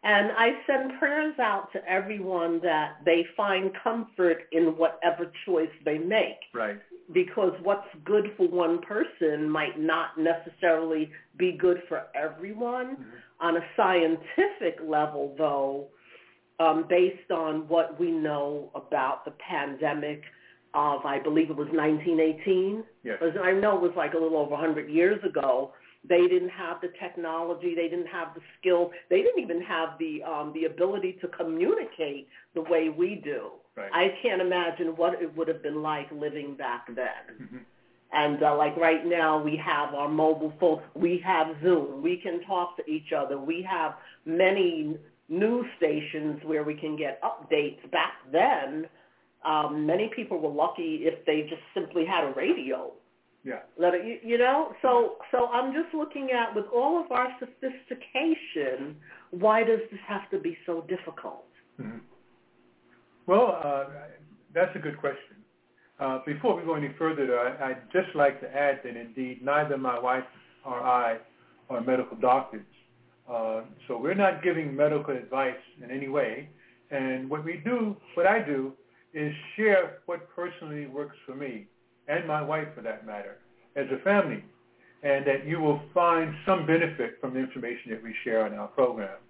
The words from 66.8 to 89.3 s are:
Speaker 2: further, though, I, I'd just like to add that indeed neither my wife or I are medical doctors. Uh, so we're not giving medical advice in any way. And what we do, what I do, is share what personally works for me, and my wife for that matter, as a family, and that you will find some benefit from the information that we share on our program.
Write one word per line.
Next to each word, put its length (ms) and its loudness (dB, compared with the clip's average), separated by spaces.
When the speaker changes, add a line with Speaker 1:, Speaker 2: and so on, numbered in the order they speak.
Speaker 2:
further, 280 0
though, 340 0
I, 100 -4
I'd 220 -10
just 220 0
like 260 4
to 140 -12
add 300 2
that 120 -8
indeed 480 -10
neither 320 2
my 220 -2
wife 260 0
or 160 -6
I 380 2
are 100 -2
medical 360 0
doctors. 500 2
Uh, 320 -2
so 120 -6
we're 160 0
not 280 2
giving 320 0
medical 420 2
advice 400 -2
in 80 -14
any 180 -6
way. 400 -2
And 380 -4
what 160 -6
we 200 -8
do, 320 -2
what 120 4
I 140 6
do, 320 -4
is 200 -4
share 500 2
what 280 -6
personally 520 -8
works 300 -10
for 80 -12
me, 320 -10
and 180 -2
my 140 -2
wife 340 -4
for 80 -16
that 220 -8
matter, 320 -12
as 160 -2
a 100 -6
family, 400 2
and 240 2
that 200 0
you 140 -2
will 200 2
find 400 4
some 200 2
benefit 540 0
from 140 -8
the 60 -2
information 500 -8
that 120 -10
we 120 -14
share 220 2
on 80 -6
our 140 -8
program. 500 0